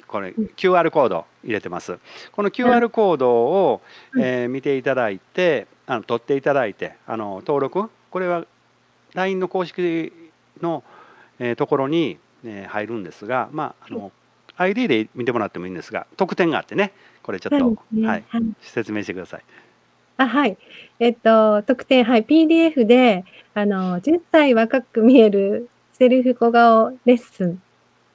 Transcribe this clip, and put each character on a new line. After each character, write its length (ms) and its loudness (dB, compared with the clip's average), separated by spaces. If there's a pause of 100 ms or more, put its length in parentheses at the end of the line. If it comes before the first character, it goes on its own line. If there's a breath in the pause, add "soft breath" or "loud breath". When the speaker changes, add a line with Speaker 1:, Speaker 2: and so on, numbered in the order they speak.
Speaker 1:
こ 140 -8
れ、 100 -12
Speaker 2:
う 100 -10
ん。 100 -4
Speaker 1:
キ 180 -2
ュ 40 2
ー 40 4
ア 40 4
ー 40 0
ル 60 0
コ 140 2
ー 40 2
ド 180 -4 (160)
入 100 -8
れ 80 -4
て 80 -16
ま 120 -10
す。 180 -12 (340 loud breath)
こ 100 -6
の 40 0
Speaker 2:
は 40 0
い。 20 -20
Speaker 1:
キ 100 -6
ュ 60 2
ー 40 4
ア 40 4
ー 40 4
ル 100 -2
コ 240 2
ー 20 -4
ド 160 2
を、 500 2 (300 soft breath)
Speaker 2:
う 60 -2
ん。 40 0
Speaker 1:
え 240 -2
ー、 20 -6
見 140 -8
て 140 0
い 80 -4
た 100 0
だ 160 0
い 80 -10
て、 480 -2 (200)
あ 100 -4
の、 80 -8
取 160 -4
っ 20 -20
て 140 -2
い 60 -4
た 120 0
だ 120 0
い 80 -8
て、 200 -12 (120)
あ 100 -8
の、 200 -8
登 240 -2
録、 300 -4 (200)
こ 100 -8
れ 80 -4
は 180 -6 (680)
line 220 -4
の 120 -4
公 160 -4
式 480 -6 (500)
の、 220 -6 (560 soft breath)
え 120 -4
ー、 40 -2
と 100 -4
こ 120 -2
ろ 100 -2
に、 300 -4 (260)
え 220 -14
ー、 20 -18
入 180 -8
る 80 -10
ん 80 -8
で 80 -14
す 160 -18
が、 240 -4
ま 300 -10
あ、 100 -20
あ 20 -12
の、 100 -10
Speaker 2:
は 40 -14
い。 60 -18 (480)
Speaker 1:
ア 60 0
イ 80 -2
デ 60 -4
ィ 60 0
ー 20 -4 (160)
で 100 -16
見 100 -8
て 60 -2
も 80 -2
ら 80 -2
っ 60 -8
て 80 -12
も 60 -10
い 20 -12
い 20 -12
ん 60 -10
で 60 -12
す 100 -16
が、 240 -10
特 180 -4
典 160 0
が 80 -2
あ 40 -6
っ 40 -14
て 80 -16
ね、 180 -2 (300 soft breath)
こ 80 -14
れ 80 -8
ち 80 -12
ょ 20 -6
っ 20 -4
と、 100 0
Speaker 2:
そ 80 2
う 80 0
で 40 -18 (120)
す 80 -2
ね。 80 0
Speaker 1:
は 80 -2
い、 100 -10
Speaker 2:
は 120 -6
い。 40 -2 (180)
Speaker 1:
説 300 -8
明 120 -6
し 40 -10
て 80 -10
く 60 -10
だ 60 -12
さ 120 -18
い。 60 -20 (720 soft breath)
Speaker 2:
あ、 100 2
は 200 0
い。 120 -4 (400 loud breath)
え 120 2
っ 60 -6
と、 460 2
特 240 -4
典、 160 4
は 140 2
い、 80 2
ピ 180 4
ー 60 4
デ 60 4
ィ 100 4
ー 20 4
エ 40 2
フ 140 2
で、 400 4 (300 soft breath)
あ 100 -2
の、 360 -2
十 200 0 (120)
歳 220 4
若 280 0
く 200 -4
見 180 8
え 100 8
る 380 -2 (240)
セ 160 4
ル 160 4
フ 100 2
小 160 2
顔 400 4 (140)
レ 100 6
ッ 40 -2
ス 280 -6
ン 160 -6 (520)